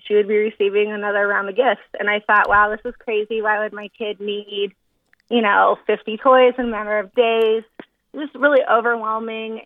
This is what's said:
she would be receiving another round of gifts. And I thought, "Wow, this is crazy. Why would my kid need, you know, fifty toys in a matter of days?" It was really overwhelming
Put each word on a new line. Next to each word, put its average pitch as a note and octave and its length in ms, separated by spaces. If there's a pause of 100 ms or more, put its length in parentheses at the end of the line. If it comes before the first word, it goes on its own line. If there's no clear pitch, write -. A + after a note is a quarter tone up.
she G#3+ 100
would G#3 120
be G#3 100
receiving G#3 540
another G3+ 360
round G3+ 220
of F#3+ 60
gifts. A#3 320 (120)
And G#3 100
I G#3 120
thought, G#3 280
"Wow, G#3 200
this A3 160
is B3 140
crazy. A3 420
Why G#3+ 180
would G#3+ 140
my G#3 240
kid G#3 220
need, G3+ 540 (560)
you A#3 120
know, G3 360 (100)
fifty G#3+ 300
toys B3+ 400
in B3+ 80
a A#3 40
matter G#3+ 300
of G3 160
days?" A3+ 480 (500)
It - 40
was C#4+ 180
really C4+ 340
overwhelming A3 960